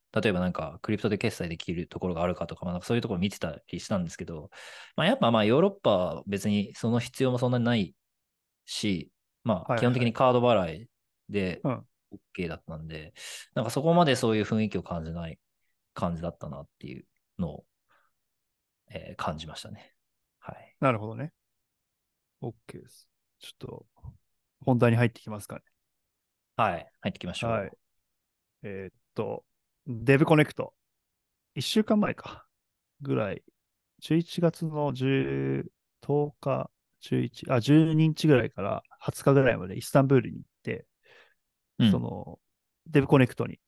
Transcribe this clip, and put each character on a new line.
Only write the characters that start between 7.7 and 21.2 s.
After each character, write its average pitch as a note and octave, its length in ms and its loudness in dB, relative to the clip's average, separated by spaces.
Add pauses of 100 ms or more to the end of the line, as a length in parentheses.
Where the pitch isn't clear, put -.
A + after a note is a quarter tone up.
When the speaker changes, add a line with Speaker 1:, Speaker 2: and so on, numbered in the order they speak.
Speaker 1:
い G2+ 220 -2 (680)
し、 F#2+ 460 -4 (320)
ま A2 120 0
あ、 F2 40 0
Speaker 2:
は - 80 -10
い - 40 -4
は A#2+ 60 2
い。 A2+ 40 -2
Speaker 1:
基 A#2 60 2
本 B2 80 2
的 B2 100 0
に A2+ 80 0
カ C3 180 4
ー - 40 4
ド B2 60 4
払 F#2+ 420 2
い - 60 -20 (400)
で F#2+ 360 -2
Speaker 2:
う D3 40 -2
ん。 A2+ 180 -6 (260)
Speaker 1:
オ G2+ 40 -18
ッ - 20 -20 (140)
ケ F2+ 120 -8
ー E2 40 -6
だ D#2 80 -8
っ - 80 -20
た E2 120 -12
ん D#2+ 100 -14
で、 D#2 260 -14 (420)
な C3 80 -2
ん - 20 -4
か A#2 80 -6
そ C3+ 100 -2
こ E3 100 4
ま F3 120 6
で C3+ 100 4
そ A#2 180 2
う A2 40 2
い G#2+ 60 2
う - 20 0
雰 A2 180 0
囲 G#2+ 60 0
気 G2 100 -4
を E2+ 60 -6
感 E2 200 -8
じ E2 60 -8
な E2+ 180 -8
い - 120 -16 (540)
感 F2 200 -4
じ E2 80 -8
だ E2+ 60 -6
っ - 100 -10
た - 100 -12
な D2 120 -12
っ - 80 -18 (100)
て - 80 -18
い - 140 -14
う - 60 -20 (340)
の D#2+ 100 -2
を、 - 160 -16 (1200)
え E2 240 -14
ー、 - 20 -18
感 D#2+ 200 -6
じ D#2+ 120 -14
ま - 80 -16
し - 60 -16
た - 100 -18
ね。 - 220 -20 (440)
は - 140 -16
い。 - 260 -20
Speaker 2:
な C3+ 140 2
る A2 80 -4
ほ G#2+ 80 -8
ど A2+ 80 -12
ね。 C#3+ 160 -10 (1080)